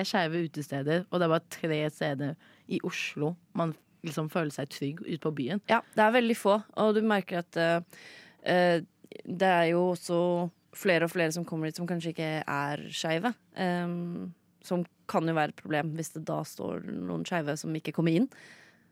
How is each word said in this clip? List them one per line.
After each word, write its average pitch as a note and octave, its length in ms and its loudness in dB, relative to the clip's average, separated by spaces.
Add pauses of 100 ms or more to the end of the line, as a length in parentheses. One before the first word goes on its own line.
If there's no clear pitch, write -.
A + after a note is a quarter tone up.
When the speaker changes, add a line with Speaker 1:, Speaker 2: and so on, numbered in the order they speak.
Speaker 1:
skeive E3+ 460 0
utesteder, D3 600 -2
og F3 100 0
det F3 40 4
er D#3+ 80 4
bare E3 180 0
tre D#3 300 -2 (100)
steder C#3+ 460 -4 (320)
i - 160 -2
Oslo D#3+ 520 -4 (180)
man E3 200 0 (300)
liksom D#3 260 -4
føler D#3+ 240 -2
seg C#3 140 -6
trygg D3 340 -6
ut - 180 -6
på D#3 140 -2
byen. D3 340 -4
Speaker 2:
Ja, A3 120 4 (160)
det G#3+ 80 6
er A3 80 6
veldig A#3 240 4
få, G#3 260 4 (140)
og G#3+ 180 4
du A3 80 4
merker G3+ 360 0
at, - 180 -6
eh, E3+ 240 4 (640)
eh, F3 360 4 (460)
det F#3+ 220 2
er F3 240 6
jo F3 180 4
også F3 600 0 (220)
flere E3+ 320 2
og E3 60 -2
flere E3 220 0
som E3+ 120 -4
kommer D#3+ 220 -4
dit D#3 100 -6
som F3 120 -6
kanskje E3 260 -4
ikke D#3 320 -4
er C#3+ 440 -4
skeive, E3+ 440 -2 (220)
ehm, F3 760 -4 (320)
som F3 220 -2 (240)
kan E3 180 0
jo E3 80 0
være D3+ 140 2
et - 80 -12
problem D3+ 400 -2
hvis D#3+ 160 -8
det D#3+ 120 -10
da D#3 200 -4
står - 420 -8
noen E3+ 380 -6
skeive D#3 340 -4
som D#3+ 160 -6
ikke D#3 180 -6
kommer E3 220 2
inn. A#3+ 140 4 (640)